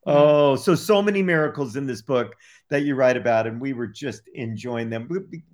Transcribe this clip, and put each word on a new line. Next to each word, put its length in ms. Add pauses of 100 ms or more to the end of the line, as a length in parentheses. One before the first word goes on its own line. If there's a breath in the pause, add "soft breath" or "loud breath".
Oh, 500
so, 180
so 280
many 200
miracles 540
in 100
this 140
book 340 (360 soft breath)
that 120
you 120
write 240
about, 280
and 140
we 140
were 120
just 420
enjoying 600
them. 220
We, 80
we, 240 (120)